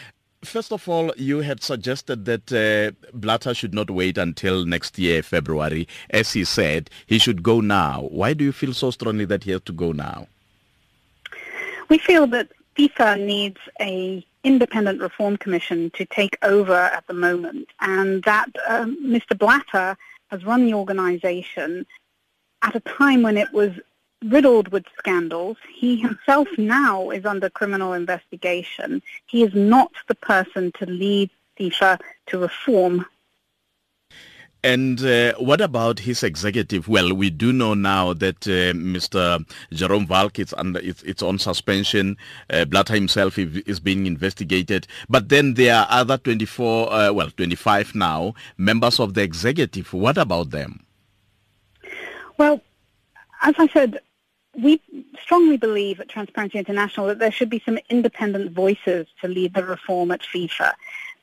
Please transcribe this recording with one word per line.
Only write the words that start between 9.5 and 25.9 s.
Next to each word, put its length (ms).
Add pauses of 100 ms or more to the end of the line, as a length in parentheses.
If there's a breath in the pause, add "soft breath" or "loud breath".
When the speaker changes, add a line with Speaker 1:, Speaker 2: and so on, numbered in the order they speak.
Speaker 1:
has 100
to 100
go 200
now? 340 (1600 loud breath)
Speaker 2:
We 100
feel 300
that 200 (280)
fifa 480
needs 360 (200)
a 460 (160)
independent 580
reform 360
commission 540
to 140
take 380
over 320
at 320
the 80
moment, 540 (120)
and 440
that, 260 (160)
um, 340
Mister 360
Blatter 600 (360 soft breath)
has 120
run 220
the 80
organization 1120 (760 soft breath)
at 120
a 60
time 420
when 140
it 160
was 180 (560)
riddled 420
with 160 (120)
scandals. 600 (180)
He 220